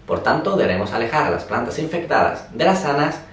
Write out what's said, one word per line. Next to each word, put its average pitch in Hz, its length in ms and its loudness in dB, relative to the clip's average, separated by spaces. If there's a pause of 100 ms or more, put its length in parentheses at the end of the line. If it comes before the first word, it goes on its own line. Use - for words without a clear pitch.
Por - 160 -2
tanto, 185 340 0
deberemos 92 360 0
alejar 117 400 0
las 85 100 -4
plantas 120 380 -4
infectadas - 760 0
de 160 80 2
las 185 180 4
sanas 147 360 0 (140)